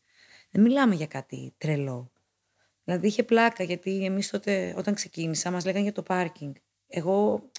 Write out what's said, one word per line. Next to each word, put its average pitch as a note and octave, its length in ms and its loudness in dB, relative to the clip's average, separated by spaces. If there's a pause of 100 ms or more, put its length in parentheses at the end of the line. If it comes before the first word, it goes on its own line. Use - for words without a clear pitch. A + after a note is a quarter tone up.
(500)
Δεν F#3+ 120 4
μιλάμε A#3+ 320 6
για D#3 120 -2
κάτι C3 520 -10
τρελό. C3+ 520 -2 (760)
Δηλαδή, F3 220 -2
είχε G#3 160 2
πλάκα, A3+ 420 2
γιατί F#3+ 400 -4
εμείς F#3+ 260 -2
τότε, F#3+ 460 -2
όταν G3+ 180 -2
ξεκίνησα, E3 560 -4
μας F3+ 140 -4
λέγανε F#3+ 180 0
για G3+ 100 0
το G3 100 -6
πάρκινγκ. D#3+ 520 -4 (320)
Εγώ G3 720 0